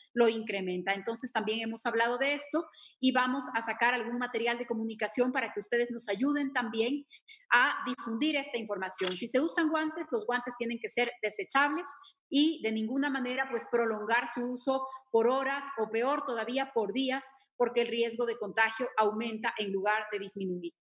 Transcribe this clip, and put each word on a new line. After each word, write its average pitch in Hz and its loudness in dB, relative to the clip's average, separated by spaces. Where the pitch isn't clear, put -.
lo 233 6
incrementa. 196 -2
Entonces, 226 -6
también 214 0
hemos 226 -6
hablado 233 2
de 277 2
esto 302 -2
y 254 4
vamos 254 2
a 226 0
sacar 233 2
algún 240 -2
material 240 0
de 247 -6
comunicación 220 0
para 233 -2
que 208 -6
ustedes 240 0
nos 233 -8
ayuden 269 0
también 233 0
a 262 6
difundir 247 -2
esta 269 -4
información. 190 -4
Si 202 -4
se 262 2
usan 330 2
guantes, 311 -2
los 214 -2
guantes 247 -2
tienen 233 -4
que 208 -8
ser 240 0
desechables 277 0
y 294 4
de 220 0
ninguna 254 0
manera, 254 -2
pues, 233 -4
prolongar 226 2
su 240 -4
uso 262 -2
por 226 6
horas 269 2
o 220 -2
peor 269 0
todavía 254 -2
por 202 2
días, 262 0
porque 240 2
el 226 0
riesgo 233 0
de 226 -2
contagio 220 0
aumenta 220 2
en 202 -2
lugar 208 0
de 208 -4
disminuir. 185 -6